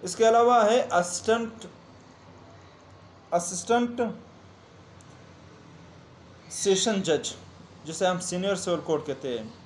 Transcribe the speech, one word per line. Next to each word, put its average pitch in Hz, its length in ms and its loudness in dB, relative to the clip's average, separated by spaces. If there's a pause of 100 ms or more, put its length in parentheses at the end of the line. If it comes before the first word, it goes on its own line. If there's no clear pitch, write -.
इसके 185 220 0
अलावा 233 380 6
है 226 260 2
assistant, 220 640 0 (1800)
assistant 233 800 -2 (2500)
session 196 500 0
judge, 147 340 -2 (500)
जिसे 160 220 -2
हम 180 120 0
senior 185 360 -2
civil 180 240 -2
court 147 260 -2
कहते 131 340 -6
हैं। 110 140 -14 (120)